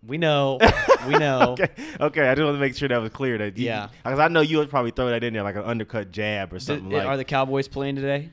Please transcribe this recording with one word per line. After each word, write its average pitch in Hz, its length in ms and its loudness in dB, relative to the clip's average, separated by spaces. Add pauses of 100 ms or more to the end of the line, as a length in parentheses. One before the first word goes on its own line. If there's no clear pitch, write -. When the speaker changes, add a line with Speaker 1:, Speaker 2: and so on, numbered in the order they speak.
Speaker 1:
we 127 120 -8
know. 143 460 2
Speaker 2:
<laughs> 220 60 10 (380)
Speaker 1:
We 139 80 2
know. 131 440 4
Speaker 2:
Okay. 185 80 2 (320)
Okay, 147 300 2
I 127 60 4
just 147 100 0
wanted 143 120 0
to 139 40 -2
make 131 160 -2
sure 147 100 -4
that 127 140 0
was 110 100 -6
clear. 131 260 -4
That 104 200 -4
you, 123 80 -2
Speaker 1:
Yeah. 107 240 -4 (160)
Speaker 2:
'cause 135 140 -2
I 156 100 6
know 165 100 2
you 156 200 2
would 147 100 0
probably 127 220 0
throw 127 180 -2
that 117 120 0
in 120 120 -4
there 107 100 -4
like 98 140 -4
an 104 60 -8
undercut 110 500 -6
jab 104 400 -4
or 92 60 -10
Speaker 1:
Did, - 60 -12
Speaker 2:
something 131 240 -6
Speaker 1:
did, - 100 -4
Speaker 2:
like 127 80 -4
Speaker 1:
are 139 100 -2
the 131 80 -6
Cowboys 135 420 0
playing 139 300 -6
today? 139 360 -4